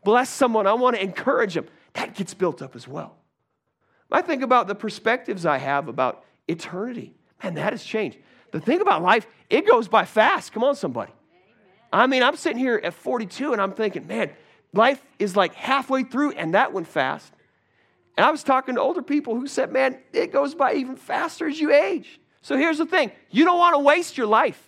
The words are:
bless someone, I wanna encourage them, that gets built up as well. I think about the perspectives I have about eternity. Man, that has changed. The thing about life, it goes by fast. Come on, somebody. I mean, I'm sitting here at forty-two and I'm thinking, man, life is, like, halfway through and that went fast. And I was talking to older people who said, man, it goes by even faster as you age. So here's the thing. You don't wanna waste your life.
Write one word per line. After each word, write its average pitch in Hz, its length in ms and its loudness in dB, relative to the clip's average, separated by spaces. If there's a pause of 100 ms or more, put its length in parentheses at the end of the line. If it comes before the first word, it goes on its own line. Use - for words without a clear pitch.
bless 240 260 2
someone, 226 360 0
I 202 80 4
wanna 247 240 2
encourage 196 580 -2
them, 156 120 -6 (260)
that - 220 -8
gets - 180 -8
built 180 280 -4
up 139 140 -16
as 120 120 -18
well. 143 280 -14 (960)
I - 100 2
think 285 200 -2
about 240 260 2
the 196 80 -4
perspectives 214 720 -4
I 147 120 2
have 139 300 -2
about 127 360 -2 (240)
eternity. 185 680 -8 (300)
Man, 180 120 -6
that 151 180 -2
has 226 100 -10
changed. 208 340 -6 (340)
The 160 80 -6
thing 311 220 0
about 202 220 2
life, 208 240 2 (220)
it 269 180 2
goes 233 200 4
by 214 180 4
fast. 240 460 2
Come 226 120 -4
on, 277 120 2
somebody. 120 360 -6 (840)
I 226 140 4
mean, 262 160 2
I'm 277 120 2
sitting 233 220 -4
here 247 260 0
at 170 120 -6
forty-two 254 580 -6
and 208 80 -2
I'm 196 120 -2
thinking, 196 340 -6
man, 175 240 -6 (420)
life 247 300 4 (160)
is, 190 160 -2
like, 190 180 2
halfway 262 500 -2
through 277 280 -2
and 165 240 -6
that 233 180 4
went 180 140 -6
fast. 139 440 -4 (840)
And 196 80 4
I 294 60 6
was 311 120 -6
talking 262 320 0
to - 60 -2
older 339 200 -2
people 285 340 -4
who 247 100 -6
said, - 260 -4
man, 262 280 0 (140)
it - 180 -2
goes 277 240 0
by 302 180 2
even 262 220 -4
faster - 520 -6
as 311 120 -6
you 294 120 0
age. 311 480 0 (220)
So 277 160 -4
here's 311 200 2
the 311 80 0
thing. 320 260 0 (180)
You 269 160 4
don't 349 140 4
wanna 339 200 4
waste 302 380 2
your 233 100 -2
life. 220 400 2